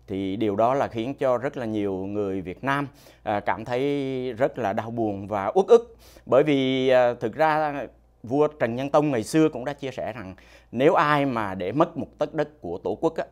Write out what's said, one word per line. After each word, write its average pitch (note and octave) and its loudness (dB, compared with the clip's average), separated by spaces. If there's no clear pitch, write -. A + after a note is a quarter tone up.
Thì F#2+ -4
điều G#2+ 0
đó A#2 2
là B2+ 0
khiến A#2 -6
cho B2+ 0
rất C#3+ -6
là B2 -6
nhiều G#2 -2
người G2 -4
Việt F2+ -10
Nam, C#3 -2
à, G#2 -2
cảm G2+ -4
thấy C3 -2
rất A#2+ -2
là G2+ -2
đau A2+ -6
buồn G#2+ -4
và G2+ -2
uất G3 4
ức. A#3 4
Bởi B2 6
vì, C3 2
à, B2 4
thực A#2 -6
ra D3+ 0
vua D3 2
Trần A#2+ -2
Nhân C3+ -4
Tông D3+ 4
ngày A#2 0
xưa D#3 4
cũng B2+ -4
đã C#3+ -6
chia C3+ -8
sẻ G#2+ -6
rằng F#2+ -12
nếu C#3 4
ai D3 4
mà A2 -2
để F#2 -4
mất D3+ 0
một - -10
tấc - -4
đất D3 -4
của F2 -8
Tổ G2 -4
quốc D#3+ -2
á, - -6